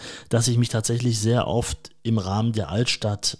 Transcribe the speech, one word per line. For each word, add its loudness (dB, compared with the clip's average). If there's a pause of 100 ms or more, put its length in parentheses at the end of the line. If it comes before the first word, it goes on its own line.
(300)
dass 4
ich 4
mich 4
tatsächlich 0
sehr 2
oft -4 (120)
im 2
Rahmen 0
der -4
Altstadt, -2